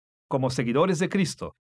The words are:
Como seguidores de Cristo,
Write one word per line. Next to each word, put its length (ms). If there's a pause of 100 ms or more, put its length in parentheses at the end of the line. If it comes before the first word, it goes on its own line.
(300)
Como 200
seguidores 500
de 100
Cristo, 480 (160)